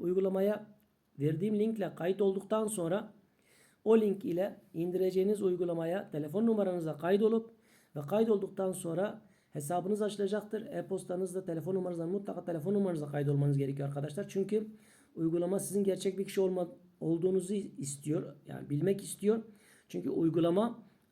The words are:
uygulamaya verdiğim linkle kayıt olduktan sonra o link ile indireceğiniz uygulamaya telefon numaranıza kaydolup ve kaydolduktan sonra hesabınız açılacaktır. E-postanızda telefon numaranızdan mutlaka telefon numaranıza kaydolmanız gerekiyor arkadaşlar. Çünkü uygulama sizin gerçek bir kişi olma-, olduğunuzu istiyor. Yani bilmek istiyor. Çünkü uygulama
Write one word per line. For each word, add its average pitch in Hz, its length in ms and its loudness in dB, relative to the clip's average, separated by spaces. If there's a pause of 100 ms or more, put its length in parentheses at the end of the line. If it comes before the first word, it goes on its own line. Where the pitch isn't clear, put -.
uygulamaya 190 640 2 (520)
verdiğim 202 400 0
linkle 208 360 0
kayıt 190 280 0
olduktan 196 440 2
sonra 190 460 -2 (720)
o 220 160 8
link 196 240 2
ile 175 360 -2 (140)
indireceğiniz 185 680 0
uygulamaya 175 680 0
telefon 156 360 0
numaranıza 180 520 0
kaydolup 214 520 2 (460)
ve 147 40 -6
kaydolduktan 196 720 0
sonra 180 500 -4 (300)
hesabınız 175 500 -2
açılacaktır. 208 640 -2
E-postanızda 185 800 -4
telefon 165 300 -2
numaranızdan 180 340 -2
mutlaka 196 360 -4
telefon 170 300 -2
numaranıza 175 320 0
kaydolmanız 143 520 2
gerekiyor 139 300 -2
arkadaşlar. 147 400 -6
Çünkü 202 380 0 (480)
uygulama 175 440 0
sizin 196 260 0
gerçek 185 340 0
bir 196 60 -2
kişi 196 160 -2
olma-, 180 320 0 (280)
olduğunuzu 180 540 0
istiyor. - 840 -4 (120)
Yani 131 220 -10
bilmek 185 320 2
istiyor. 220 400 0 (460)
Çünkü 175 220 -4
uygulama 170 720 2 (300)